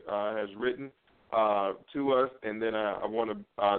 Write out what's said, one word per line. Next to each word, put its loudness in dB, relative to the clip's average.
uh, -2
has -4
written, -4
uh, 4
to 2
us, 4
and -4
then 0
I, 0
I -4
wanna, -2
uh, 4